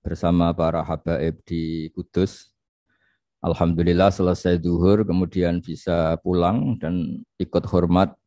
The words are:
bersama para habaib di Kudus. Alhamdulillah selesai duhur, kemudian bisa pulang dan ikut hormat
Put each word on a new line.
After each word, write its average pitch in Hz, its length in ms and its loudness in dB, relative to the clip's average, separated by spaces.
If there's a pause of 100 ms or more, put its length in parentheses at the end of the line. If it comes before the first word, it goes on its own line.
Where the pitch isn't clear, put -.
bersama 85 560 0
para 82 240 0
habaib 80 640 -4
di 82 480 -6
Kudus. - 560 -4 (960)
Alhamdulillah 85 640 2
selesai 90 480 0
duhur, 87 480 2
kemudian 90 560 0
bisa 85 640 -2
pulang 98 560 0
dan 85 400 -4 (160)
ikut - 320 -2
hormat 90 480 2 (100)